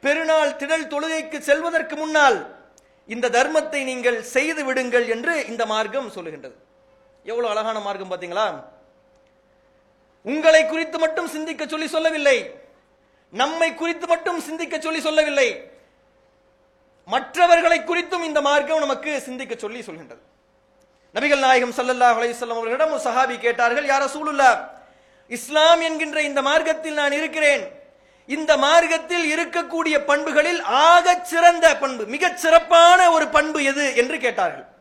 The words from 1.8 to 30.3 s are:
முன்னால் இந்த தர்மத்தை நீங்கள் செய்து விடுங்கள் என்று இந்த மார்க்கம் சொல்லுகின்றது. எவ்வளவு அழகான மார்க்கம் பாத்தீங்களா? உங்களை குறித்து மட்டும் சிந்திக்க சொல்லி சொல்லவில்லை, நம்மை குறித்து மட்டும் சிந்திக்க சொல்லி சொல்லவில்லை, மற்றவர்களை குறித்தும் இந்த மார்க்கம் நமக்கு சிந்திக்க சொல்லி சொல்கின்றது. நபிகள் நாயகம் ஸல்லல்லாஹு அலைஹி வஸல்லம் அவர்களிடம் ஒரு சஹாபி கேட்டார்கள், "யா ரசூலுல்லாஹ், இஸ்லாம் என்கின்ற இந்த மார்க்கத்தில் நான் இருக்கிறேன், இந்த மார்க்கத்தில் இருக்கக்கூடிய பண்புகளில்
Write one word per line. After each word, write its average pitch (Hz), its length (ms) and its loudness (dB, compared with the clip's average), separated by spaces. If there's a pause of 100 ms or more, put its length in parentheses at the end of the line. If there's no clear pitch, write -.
முன்னால் 302 600 0 (500)
இந்த 240 220 -4
தர்மத்தை 285 560 0
நீங்கள் 247 380 -4
செய்து 302 420 -4
விடுங்கள் 247 440 -2
என்று 269 380 -4
இந்த 226 200 -6
மார்க்கம் 220 440 -4
சொல்லுகின்றது. 147 440 -16 (720)
எவ்வளவு 226 280 -4
அழகான 220 280 -4
மார்க்கம் 196 300 -8
பாத்தீங்களா? 180 360 -4 (1800)
உங்களை 311 440 4
குறித்து 320 320 -6
மட்டும் 320 300 -2
சிந்திக்க 302 380 -8
சொல்லி 311 220 -8
சொல்லவில்லை, 311 680 0 (760)
நம்மை 320 440 -2
குறித்து 330 320 -6
மட்டும் 339 340 -2
சிந்திக்க 320 400 -8
சொல்லி 320 200 -6
சொல்லவில்லை, 294 680 -2 (1400)
மற்றவர்களை 339 760 2
குறித்தும் 339 440 -4
இந்த 302 160 -2
மார்க்கம் 285 380 2
நமக்கு 277 420 -4
சிந்திக்க 254 340 -10
சொல்லி 233 260 -12
சொல்கின்றது. 156 420 -18 (920)
நபிகள் 277 240 2
நாயகம் 254 340 4
ஸல்லல்லாஹு 247 480 2
அலைஹி 240 140 -2
வஸல்லம் 233 220 -6
அவர்களிடம் 254 360 -2
ஒரு 247 100 -6
சஹாபி 247 360 -2
கேட்டார்கள், 240 480 0
"யா 277 200 2
ரசூலுல்லாஹ், 277 680 0 (540)
இஸ்லாம் 311 520 2
என்கின்ற 311 420 -4
இந்த 277 200 -2
மார்க்கத்தில் 311 520 0
நான் 285 180 0
இருக்கிறேன், 294 720 -2 (420)
இந்த 302 300 0
மார்க்கத்தில் 330 720 2
இருக்கக்கூடிய 320 680 -2
பண்புகளில் 302 640 0